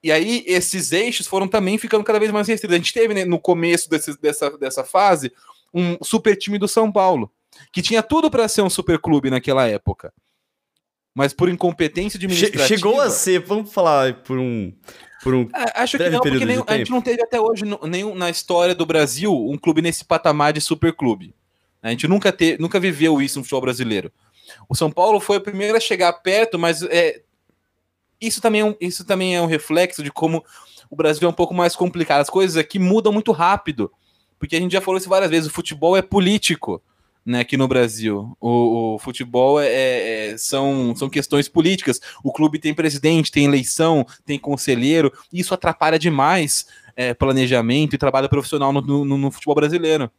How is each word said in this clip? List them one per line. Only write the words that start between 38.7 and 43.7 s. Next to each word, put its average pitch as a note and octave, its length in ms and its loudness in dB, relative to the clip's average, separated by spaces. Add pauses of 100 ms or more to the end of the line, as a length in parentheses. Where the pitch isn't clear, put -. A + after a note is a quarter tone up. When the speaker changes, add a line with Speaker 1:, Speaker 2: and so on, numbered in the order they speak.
Speaker 1:
o G#2 40 -8
futebol C3 600 0
é, C#3 80 2
é, A2+ 640 -2
é, A2+ 40 -12
são, C3+ 600 -2
são C3+ 120 -6
questões C#3+ 400 0
políticas. E3+ 520 0 (240)
O C3+ 80 -2
clube D3+ 260 2
tem D3+ 160 -2
presidente, D#3 560 0
tem C#3+ 140 2
eleição, C#3+ 600 2 (220)